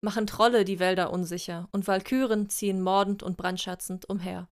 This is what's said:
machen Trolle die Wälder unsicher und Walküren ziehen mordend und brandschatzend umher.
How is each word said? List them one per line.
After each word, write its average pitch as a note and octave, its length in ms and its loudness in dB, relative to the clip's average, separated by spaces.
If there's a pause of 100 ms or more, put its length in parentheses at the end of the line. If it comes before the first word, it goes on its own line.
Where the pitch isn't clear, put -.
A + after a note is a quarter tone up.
machen G#3+ 220 0
Trolle A3+ 360 6
die F#3+ 160 -2
Wälder F#3 320 2
unsicher F3 600 -6
und G3 160 -4
Walküren G#3+ 600 2
ziehen F#3+ 340 -2
mordend G3 400 2
und F#3 120 -4
brandschatzend F3+ 720 -6
umher. F3+ 460 -6